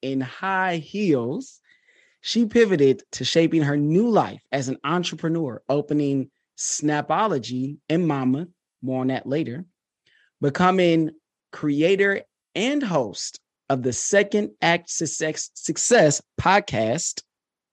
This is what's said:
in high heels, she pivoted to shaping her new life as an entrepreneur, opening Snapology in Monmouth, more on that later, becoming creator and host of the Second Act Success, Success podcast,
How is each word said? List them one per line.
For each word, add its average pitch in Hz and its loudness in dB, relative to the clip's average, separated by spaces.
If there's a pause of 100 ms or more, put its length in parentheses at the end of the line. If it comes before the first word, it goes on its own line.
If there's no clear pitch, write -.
in 135 -4
high 185 -2
heels, 160 -2 (600)
she 226 0
pivoted 180 4
to - -10
shaping 165 2
her 143 0
new 160 2
life 123 0 (100)
as 135 -4
an 131 -4
entrepreneur, 165 -2
opening 143 0 (260)
Snapology 147 -2 (100)
in 170 0
Monmouth, 139 -2 (340)
more 131 -4
on 127 -2
that 131 -4
later, 143 -4 (800)
becoming 165 2 (400)
creator 185 0 (320)
and 269 0
host 147 -4 (300)
of 131 -2
the 127 0
Second 208 0 (100)
Act 170 0
Success, - -6
Success 165 2 (220)
podcast, 147 0 (520)